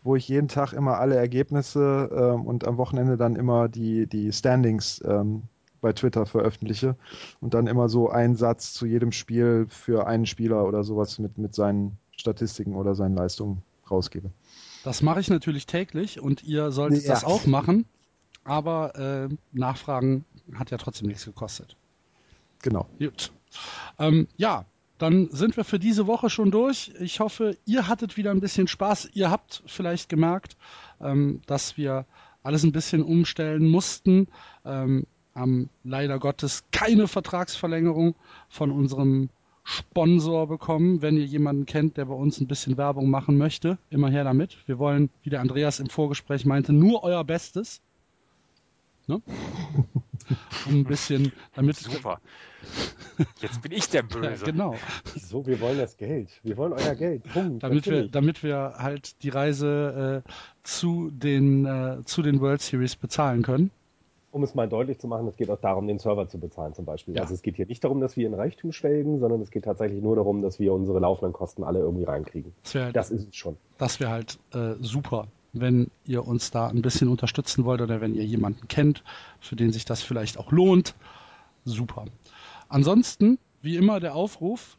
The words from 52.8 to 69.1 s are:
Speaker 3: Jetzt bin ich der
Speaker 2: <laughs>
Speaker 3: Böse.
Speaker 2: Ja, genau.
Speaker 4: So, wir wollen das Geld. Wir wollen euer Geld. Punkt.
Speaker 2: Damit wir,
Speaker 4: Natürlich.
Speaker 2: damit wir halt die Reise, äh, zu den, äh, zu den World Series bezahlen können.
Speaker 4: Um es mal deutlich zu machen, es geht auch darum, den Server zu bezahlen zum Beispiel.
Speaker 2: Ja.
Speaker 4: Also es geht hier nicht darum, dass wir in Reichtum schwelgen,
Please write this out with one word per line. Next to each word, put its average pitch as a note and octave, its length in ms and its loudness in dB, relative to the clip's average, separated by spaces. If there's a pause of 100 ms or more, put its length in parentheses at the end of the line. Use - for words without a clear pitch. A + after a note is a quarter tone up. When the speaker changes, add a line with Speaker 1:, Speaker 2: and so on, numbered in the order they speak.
Speaker 3:
Jetzt A#2 220 -8
bin D3+ 100 -12
ich G3 160 -4
der C#3 140 2
Speaker 2:
<laughs> - 0 -
Speaker 3:
Böse. A#2 420 -6
Speaker 2:
Ja, D3+ 60 -2
genau. D#3+ 240 -2 (420)
Speaker 4:
So, A#2+ 300 -8
wir B2+ 140 0
wollen B2 180 0
das B2+ 180 -4
Geld. A2+ 320 -6 (140)
Wir A2 160 -6
wollen D3+ 160 -2
euer C3+ 200 -2
Geld. D3 280 -4
Punkt. E3 400 -4
Speaker 2:
Damit C#3 240 0
wir, G3 60 0
Speaker 4:
Natürlich. C3 180 0
Speaker 2:
damit C#3+ 320 0
wir C#3 340 -4
halt C#3 460 -8
die C#3 80 -4
Reise, C#3 960 -2
äh, - 40 -20 (340)
zu E3+ 460 -2
den, C#3 540 4
äh, C3 400 -4
zu - 160 -6
den C#3+ 220 4
World C#3 180 2
Series B2+ 360 -2
bezahlen B2+ 460 0
können. C3+ 280 2 (600)
Speaker 4:
Um C#3+ 120 -4
es C3+ 120 -4
mal A#2 140 0
deutlich B2+ 300 -2
zu - 80 -12
machen, A#2 220 -4
es G2 80 -10
geht A2 120 -2
auch G#2 120 -2
darum, G2 260 0
den G#2 120 -2
Server G2+ 300 -2
zu F#2 100 -12
bezahlen D#2 360 -10
zum F2+ 100 -12
Beispiel. D#2+ 320 -8
Speaker 2:
Ja. - 60 -2
Speaker 4:
Also D#2+ 100 -6
es F2+ 80 -8
geht F2+ 160 -6
hier G2+ 80 -4
nicht A#2 180 -12
darum, C3+ 200 0
dass B2+ 160 -4
wir A#2 80 0
in G#2+ 80 -2
Reichtum A#2+ 380 -6
schwelgen, D3 480 0